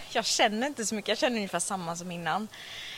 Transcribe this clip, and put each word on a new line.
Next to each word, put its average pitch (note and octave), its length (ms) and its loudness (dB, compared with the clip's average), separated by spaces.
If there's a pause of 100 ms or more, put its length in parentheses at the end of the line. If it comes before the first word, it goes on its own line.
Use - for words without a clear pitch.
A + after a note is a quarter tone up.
jag A3+ 160 2
känner A#3 420 4
inte C4+ 180 -4
så A3 100 -2
mycket. G3+ 140 -2
Jag A3 80 2
känner B3+ 200 4
ungefär F#3+ 220 0
samma F3 360 -2
som F3 160 -8
innan. E3+ 360 0 (500)